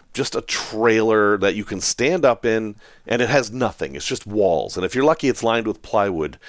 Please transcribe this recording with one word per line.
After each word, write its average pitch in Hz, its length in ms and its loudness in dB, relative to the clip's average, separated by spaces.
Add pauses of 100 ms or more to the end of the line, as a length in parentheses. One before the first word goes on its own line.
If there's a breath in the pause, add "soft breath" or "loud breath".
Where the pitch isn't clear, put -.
(120 loud breath)
just - 220 -4
a 113 80 -4
trailer 110 1000 2
that 95 160 2
you 104 100 -6
can 95 160 -6
stand 151 420 0
up 120 220 2
in, 110 280 0 (320 soft breath)
and 120 160 0
it 120 60 0
has 117 240 0
nothing. 101 440 -4
It's - 120 -8
just - 180 -6
walls. 95 520 0
And 92 80 -2
if 92 100 -4
you're 131 80 0
lucky, 151 240 2
it's 117 160 -2
lined 113 240 0
with 104 140 -6
plywood, 87 680 -2